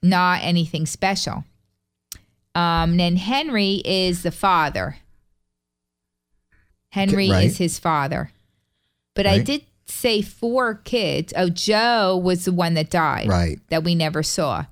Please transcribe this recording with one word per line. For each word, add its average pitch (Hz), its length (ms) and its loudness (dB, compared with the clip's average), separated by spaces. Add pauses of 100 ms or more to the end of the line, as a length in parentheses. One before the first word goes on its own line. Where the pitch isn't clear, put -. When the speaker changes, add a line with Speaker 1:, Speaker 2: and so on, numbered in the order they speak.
Speaker 1:
Not 180 400 2
anything 165 420 -2
special. - 600 -4 (1080)
Um, 170 440 2
then 175 180 2
Henry 208 680 0
is 185 360 0
the 175 100 -4
father. 151 680 0 (1900)
Henry 196 360 0
Speaker 2:
Okay, 190 80 4
right. 190 120 4
Speaker 1:
is - 120 0
his 170 220 -2
father. 143 520 -2 (840)
But 196 100 0
I 196 120 4
Speaker 2:
Right. 208 80 2
Speaker 1:
did 285 180 -4 (220)
say 220 360 -2
four 233 540 -2
kids. 170 600 -4
Oh, 185 140 2
Joe 208 680 2
was 180 280 0
the 185 60 0
one 175 240 0
that 160 140 -2
died. 156 380 0
Speaker 2:
Right. 101 320 0 (100)
Speaker 1:
That 160 140 0
we 170 120 2
never 156 280 0
saw. 143 480 -2